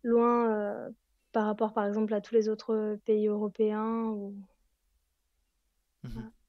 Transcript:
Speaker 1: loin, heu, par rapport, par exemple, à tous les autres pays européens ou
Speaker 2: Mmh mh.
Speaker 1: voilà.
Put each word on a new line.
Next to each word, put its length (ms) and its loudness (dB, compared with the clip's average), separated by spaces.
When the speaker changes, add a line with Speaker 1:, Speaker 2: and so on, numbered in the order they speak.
Speaker 1:
loin, 840 2
heu, 60 -16
par 120 2
rapport, 280 0
par 140 0
exemple, 260 0
à 80 0
tous 140 -6
les 140 4
autres 560 -2
pays 220 2
européens 800 -2
ou 260 -8
Speaker 2:
Mmh 60 -12
mh. 40 -8
Speaker 1:
voilà. 80 -14